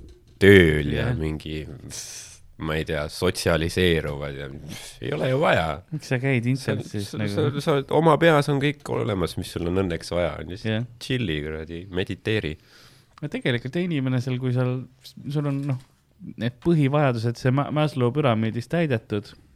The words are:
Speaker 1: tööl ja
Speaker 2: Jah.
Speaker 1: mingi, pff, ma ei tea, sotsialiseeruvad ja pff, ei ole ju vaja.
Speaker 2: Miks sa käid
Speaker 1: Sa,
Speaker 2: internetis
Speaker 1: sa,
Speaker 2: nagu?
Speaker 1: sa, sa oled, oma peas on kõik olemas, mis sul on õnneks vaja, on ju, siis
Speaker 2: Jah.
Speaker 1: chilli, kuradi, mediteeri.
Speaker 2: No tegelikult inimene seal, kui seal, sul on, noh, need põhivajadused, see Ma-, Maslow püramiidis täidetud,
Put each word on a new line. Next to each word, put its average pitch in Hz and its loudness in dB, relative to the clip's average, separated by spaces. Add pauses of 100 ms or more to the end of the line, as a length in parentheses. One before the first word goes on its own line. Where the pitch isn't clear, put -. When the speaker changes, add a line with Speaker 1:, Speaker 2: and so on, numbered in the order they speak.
(380)
Speaker 1:
tööl 80 8
ja 90 -2
Speaker 2:
Jah. 123 0
Speaker 1:
mingi, 78 -6
pff, - -14 (300)
ma 78 -4
ei 80 -2
tea, 76 -4
sotsialiseeruvad 80 0
ja 69 -10
pff, - -14
ei - -6
ole 156 -2
ju 131 0
vaja. 90 2
Speaker 2:
Miks - -10
sa 127 0
käid 127 0
Speaker 1:
Sa, 123 0
Speaker 2:
internetis 107 -4
Speaker 1:
sa, - -8
Speaker 2:
nagu? 104 -2
Speaker 1:
sa, 120 0
sa 160 0
oled, 143 0
oma 156 6
peas 156 6
on 139 2
kõik 143 -2
olemas, 113 -2
mis 92 -6
sul 85 -4
on 90 2
õnneks 85 -4
vaja, 85 0
on 78 -10
ju, 90 -10
siis 110 -6
Speaker 2:
Jah. 110 -2 (160)
Speaker 1:
chilli, 107 -2
kuradi, 80 -8
mediteeri. 92 -2 (640)
Speaker 2:
No 151 -8
tegelikult 131 -4
inimene 139 -2
seal, 127 -4
kui 127 -2
seal, 127 -2 (460)
sul 143 -4
on, 139 -2
noh, 139 -2 (420)
need - -8
põhivajadused, 135 2
see 127 0
Ma-, 139 0
Maslow 139 0
püramiidis 117 0
täidetud, 123 -2 (240)